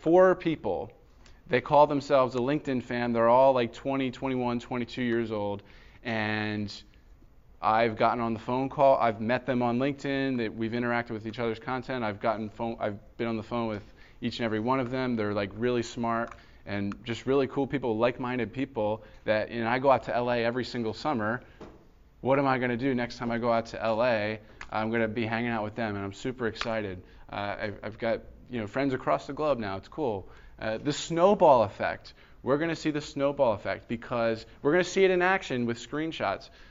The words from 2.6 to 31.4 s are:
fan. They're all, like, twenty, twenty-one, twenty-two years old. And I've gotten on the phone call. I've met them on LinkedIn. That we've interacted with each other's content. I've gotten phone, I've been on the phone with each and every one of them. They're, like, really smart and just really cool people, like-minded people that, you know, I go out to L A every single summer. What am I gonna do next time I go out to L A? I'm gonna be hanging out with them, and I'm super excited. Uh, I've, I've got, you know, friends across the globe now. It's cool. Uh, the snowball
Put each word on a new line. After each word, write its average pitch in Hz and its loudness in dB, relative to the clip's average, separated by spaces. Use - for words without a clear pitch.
fan. 120 -2
They're 117 6
all, 131 8
like, 120 2
twenty, 135 -2
twenty-one, 123 -2
twenty-two 123 -4
years 117 0
old. 101 -4
And 107 -2
I've 110 2
gotten 117 2
on 117 0
the 110 -6
phone 131 -2
call. 135 6
I've 113 2
met 123 0
them 123 0
on 120 0
LinkedIn. 135 -2
That 110 -4
we've 113 -2
interacted 120 -2
with 107 -6
each 104 -8
other's 113 -2
content. 127 -6
I've 104 -4
gotten 110 -2
phone, 117 -6
I've 104 -4
been 117 -2
on 113 -2
the 104 -6
phone 117 -4
with 104 -6
each 120 -6
and 123 0
every 110 0
one 123 0
of 123 -4
them. 127 -2
They're, 104 0
like, 101 -2
really 120 0
smart 117 -4
and 101 -4
just 113 -8
really 135 2
cool 139 -2
people, 127 -2
like-minded 123 0
people 110 -4
that, 107 0
you 117 -4
know, 113 0
I 127 2
go 135 4
out 123 4
to - -4
L 120 0
A 120 0
every 120 0
single 110 -4
summer. 120 -2
What 135 2
am 143 2
I 131 2
gonna 123 0
do 131 0
next 120 -4
time 117 -4
I 117 -2
go 117 0
out 113 0
to - -8
L 113 2
A? 110 0
I'm 110 -2
gonna 113 2
be 110 -2
hanging 117 -2
out 110 -2
with 107 -8
them, 107 -2
and 98 -4
I'm 98 -6
super 123 -6
excited. 104 -4
Uh, 101 -4
I've, 101 -6
I've 104 -10
got, 113 -2
you 120 -4
know, 104 -4
friends 135 -2
across 143 -2
the 143 -10
globe 143 0
now. 98 -6
It's 95 -14
cool. 113 -6
Uh, 110 -4
the 135 -4
snowball 170 6